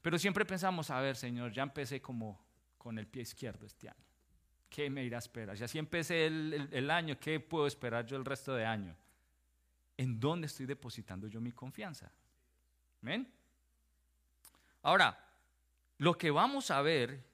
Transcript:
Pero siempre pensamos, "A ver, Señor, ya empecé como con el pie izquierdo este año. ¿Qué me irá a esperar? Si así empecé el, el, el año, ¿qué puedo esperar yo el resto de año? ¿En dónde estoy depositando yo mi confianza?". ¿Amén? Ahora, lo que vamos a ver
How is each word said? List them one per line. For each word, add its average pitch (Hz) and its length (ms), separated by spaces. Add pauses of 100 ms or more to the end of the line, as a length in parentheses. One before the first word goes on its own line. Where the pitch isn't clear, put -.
Pero 170 160
siempre 202 280
pensamos, 185 440
"A 127 100
ver, 135 160
Señor, 120 360
ya 123 100
empecé 139 400
como 110 420 (340)
con 113 200
el 107 80
pie 127 160
izquierdo 110 460
este - 200
año. - 160 (640)
¿Qué 143 220
me 135 140
irá 120 140
a - 20
esperar? 107 360
Si 107 80
así 131 140
empecé 160 480
el, 156 280
el, 147 200
el 135 160
año, 160 300
¿qué 156 200
puedo 147 280
esperar 120 400
yo 135 100
el 131 80
resto 135 300
de 113 100
año? 101 300 (1000)
¿En 127 220
dónde 156 280
estoy - 180
depositando 110 640
yo 110 120
mi 117 120
confianza?". 147 600 (920)
¿Amén? 202 280 (1500)
Ahora, 160 420 (760)
lo 160 180
que 160 140
vamos 240 400
a 139 100
ver 139 420 (100)